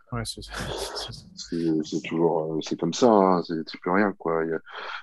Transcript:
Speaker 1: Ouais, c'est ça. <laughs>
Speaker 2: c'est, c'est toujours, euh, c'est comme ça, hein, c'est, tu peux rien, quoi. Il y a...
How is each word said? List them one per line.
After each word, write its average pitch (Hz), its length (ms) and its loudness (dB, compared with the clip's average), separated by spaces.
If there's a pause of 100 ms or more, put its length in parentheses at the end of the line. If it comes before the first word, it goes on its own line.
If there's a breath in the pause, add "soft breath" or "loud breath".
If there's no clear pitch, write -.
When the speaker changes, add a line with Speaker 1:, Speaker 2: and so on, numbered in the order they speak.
(120)
Speaker 1:
Ouais, 117 140 -4
c'est - 160 -12
ça. - 160 -16
<laughs> - 800 -10
Speaker 2:
c'est, 82 480 -2
c'est 80 200 -4
toujours, 82 520 0
euh, 78 60 0
c'est - 180 -6
comme 85 140 -2
ça, 127 180 4
hein, 95 320 6
c'est, 80 220 -4
tu - 140 -12
peux - 120 -4
rien, 98 220 2
quoi. 82 320 -2
Il 82 60 -4
y - 20 -2
a... 80 60 -4 (440 loud breath)